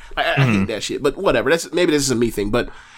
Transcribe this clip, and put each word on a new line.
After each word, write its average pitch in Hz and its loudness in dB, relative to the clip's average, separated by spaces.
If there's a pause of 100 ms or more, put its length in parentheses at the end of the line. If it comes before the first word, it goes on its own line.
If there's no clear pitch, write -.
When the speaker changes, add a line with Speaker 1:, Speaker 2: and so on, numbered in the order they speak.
(160)
Speaker 1:
I, 147 0
I, 156 0
I 165 -2
hate 139 4
Speaker 2:
Mm-hmm. 101 2
Speaker 1:
that 98 -6
shit, - -6
but 139 2
whatever. 135 0
That's, 160 0
maybe 170 2
this 147 2
is 135 -2
a 120 2
me 117 2
thing, 104 -4
but 117 -2 (300)